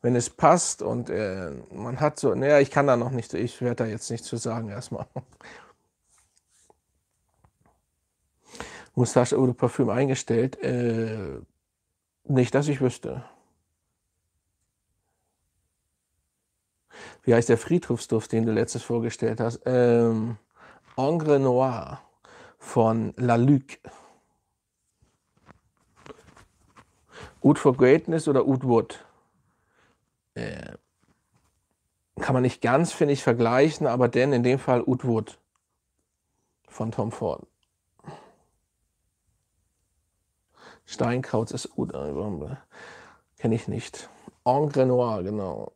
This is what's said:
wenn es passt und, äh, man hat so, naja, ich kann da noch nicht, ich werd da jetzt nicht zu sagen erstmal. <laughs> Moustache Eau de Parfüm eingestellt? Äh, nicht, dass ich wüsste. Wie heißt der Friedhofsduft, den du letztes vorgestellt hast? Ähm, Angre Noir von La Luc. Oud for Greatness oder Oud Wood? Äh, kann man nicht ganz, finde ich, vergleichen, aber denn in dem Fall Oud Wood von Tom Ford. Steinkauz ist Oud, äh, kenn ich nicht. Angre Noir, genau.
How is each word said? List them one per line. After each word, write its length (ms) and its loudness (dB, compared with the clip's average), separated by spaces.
wenn 160 2
es 120 0
passt 540 2
und, 260 -4
äh, 420 -6
man 260 -10
hat 220 0
so, 140 2
naja, 260 4
ich 100 4
kann 160 2
da 80 6
noch 160 -2
nicht, 220 -8
ich 300 -6
werd 180 -2
da 60 0
jetzt 240 -8
nicht 120 -8
zu 140 -10
sagen 320 -6
erstmal. 460 -10
<laughs> 20 -10
Moustache 400 2
Eau 120 2
de 80 0
Parfüm 340 -2
eingestellt? 760 -2
Äh, 760 -4
nicht, 300 2
dass 140 2
ich 140 -2
wüsste. 420 -4
Wie 120 4
heißt 140 4
der 80 6
Friedhofsduft, 720 -2
den 140 0
du 80 0
letztes 300 -2
vorgestellt 580 -4
hast? 240 -4
Ähm, 720 2
Angre 440 2
Noir 600 0
von 580 0
La 200 2
Luc. 420 4
Oud 180 4
for 160 4
Greatness 540 4
oder 180 2
Oud 180 0
Wood? 380 0
Äh, 360 -12
kann 140 0
man 80 4
nicht 180 0
ganz, 320 2
finde 220 2
ich, 80 -6
vergleichen, 640 2
aber 220 4
denn 240 2
in 100 2
dem 160 2
Fall 240 2
Oud 220 -2
Wood 340 -2
von 220 -6
Tom 220 -4
Ford. 340 -6
Steinkauz 640 -2
ist 260 -10
Oud, 160 -6
äh, 600 -8
kenn 140 0
ich 160 -4
nicht. 420 -12
Angre 420 2
Noir, 380 0
genau. 540 -8